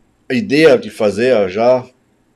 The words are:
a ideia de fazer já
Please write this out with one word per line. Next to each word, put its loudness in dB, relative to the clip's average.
a -6
ideia 2
de -14
fazer -2
já -2